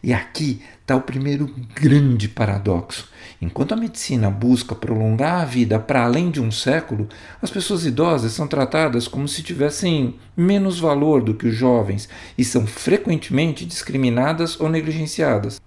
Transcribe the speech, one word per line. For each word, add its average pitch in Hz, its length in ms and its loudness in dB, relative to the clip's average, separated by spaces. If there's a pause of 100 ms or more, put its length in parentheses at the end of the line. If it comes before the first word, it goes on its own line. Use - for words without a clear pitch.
E - 120 -2
aqui 127 500 -4 (240)
tá 139 80 0
o 131 60 2
primeiro 139 520 -4 (220)
grande 135 540 4
paradoxo. 101 840 -2 (320)
Enquanto 107 300 -2
a 220 40 0
medicina 131 540 -2
busca 117 440 2
prolongar 113 680 0
a 165 40 0
vida 120 360 2
para 127 240 0
além 151 260 2
de 147 100 -2
um 110 120 0
século, 127 560 -2 (340)
as 175 80 -4
pessoas 185 340 -2
idosas 139 480 0
são 151 140 -4
tratadas 135 600 0
como 143 180 -4
se 143 160 -6
tivessem 147 720 0 (220)
menos 190 420 2
valor 151 420 4
do 110 140 0
que 113 140 -2
os 110 80 0
jovens 110 520 2 (280)
e 127 80 2
são 120 200 0
frequentemente 160 1000 0
discriminadas 139 960 0
ou 160 80 0
negligenciadas. 156 1000 -2